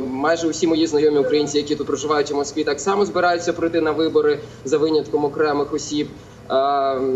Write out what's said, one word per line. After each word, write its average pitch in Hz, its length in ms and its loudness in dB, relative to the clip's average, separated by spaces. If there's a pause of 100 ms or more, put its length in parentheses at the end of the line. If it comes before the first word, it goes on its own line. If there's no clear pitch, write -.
майже 160 400 0
усі 156 200 0
мої 160 200 2
знайомі 147 320 4
українці, 147 380 2
які 147 180 -2
тут 139 120 -4
проживають 147 440 -2
у 139 40 -4
Москві, 143 280 -2
так 147 160 -2
само 196 260 0
збираються 175 480 0
прийти 165 280 0
на 156 100 2
вибори, 147 480 2 (260)
за 143 120 2
винятком 151 480 0
окремих 147 480 0
осіб. 147 340 -4 (440)
Е, 135 480 0 (160)